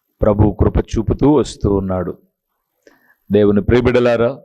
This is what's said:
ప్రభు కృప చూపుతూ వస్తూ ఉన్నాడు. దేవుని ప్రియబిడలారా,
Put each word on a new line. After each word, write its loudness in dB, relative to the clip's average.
ప్రభు 2
కృప 0
చూపుతూ -2
వస్తూ -2
ఉన్నాడు. -6
దేవుని 4
ప్రియబిడలారా, 0